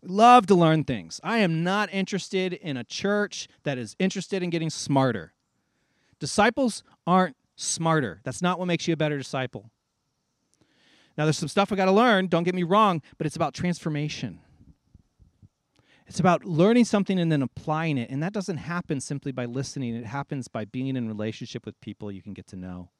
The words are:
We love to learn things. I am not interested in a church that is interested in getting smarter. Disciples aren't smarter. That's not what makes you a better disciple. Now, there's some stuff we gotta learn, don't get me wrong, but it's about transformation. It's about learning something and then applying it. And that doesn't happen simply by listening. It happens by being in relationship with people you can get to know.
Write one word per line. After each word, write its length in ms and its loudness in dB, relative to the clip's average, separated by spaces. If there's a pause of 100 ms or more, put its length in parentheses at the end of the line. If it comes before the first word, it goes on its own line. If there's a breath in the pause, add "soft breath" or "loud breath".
We 60 -16
love 380 8
to 80 8
learn 280 6
things. 400 -8
I 160 -2
am 240 2
not 280 0
interested 640 -2
in 240 -8
a 60 -8
church 640 -4 (160 soft breath)
that 160 -4
is 180 -10
interested 460 -2
in 80 -4
getting 180 -2
smarter. 640 0 (840)
Disciples 640 0 (240 soft breath)
aren't 280 2 (200)
smarter. 680 -2
That's 200 -8
not 160 0
what 80 -4
makes 200 -2
you 60 2
a 40 -2
better 200 -2
disciple. 540 -8 (1500 soft breath)
Now, 80 0
there's 140 2
some 100 -4
stuff 220 0
we 60 -2
gotta 140 2
learn, 360 4
don't 160 0
get 100 0
me 100 0
wrong, 380 2 (160 soft breath)
but 80 -4
it's 100 -4
about 200 -4
transformation. 880 -4 (1600 soft breath)
It's 140 -12
about 240 4
learning 420 4
something 320 0
and 140 2
then 100 2
applying 560 -2
it. 120 -4
And 120 -4
that 120 -4
doesn't 240 -6
happen 420 -6
simply 320 -8
by 140 -6
listening. 500 -6
It 100 -10
happens 440 -8
by 160 -6
being 300 -6
in 120 -4
relationship 580 -8
with 140 -14
people 320 -12
you 100 -14
can 120 -16
get 140 -16
to 100 -16
know. 320 -12 (100)